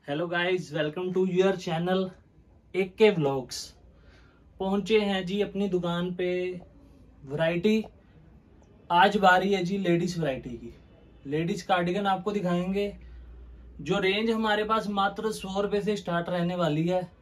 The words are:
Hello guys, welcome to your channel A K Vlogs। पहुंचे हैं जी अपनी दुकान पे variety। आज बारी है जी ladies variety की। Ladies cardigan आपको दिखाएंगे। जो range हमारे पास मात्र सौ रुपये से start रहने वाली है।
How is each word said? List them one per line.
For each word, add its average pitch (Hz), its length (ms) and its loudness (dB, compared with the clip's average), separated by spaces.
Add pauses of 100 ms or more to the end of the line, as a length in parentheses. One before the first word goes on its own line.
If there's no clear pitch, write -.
Hello 151 200 -2
guys, 175 460 -2
welcome 156 400 -2
to 185 160 2
your 190 260 4
channel 175 440 -2 (760)
A 185 80 2 (100)
K 214 180 8
Vlogs। 139 460 -2 (1000)
पहुंचे 202 420 2
हैं 190 240 -2
जी 196 160 -4
अपनी 196 280 -2
दुकान 175 440 -2
पे 180 160 -2 (960)
variety। 170 600 0 (1040)
आज 190 300 6
बारी 185 340 6
है 185 100 0
जी 190 160 -2
ladies 170 400 0
variety 135 320 -4
की। 117 220 -14 (520)
Ladies 165 380 -2
cardigan 180 440 0
आपको 190 240 0
दिखाएंगे। 185 560 0 (960)
जो 170 180 0
range 202 320 2
हमारे 214 320 2
पास 214 280 0
मात्र 202 420 0
सौ 190 280 -4
रुपये 202 200 0
से 208 160 0
start 170 320 -2
रहने 175 260 0
वाली 165 320 0
है। 180 200 0 (140)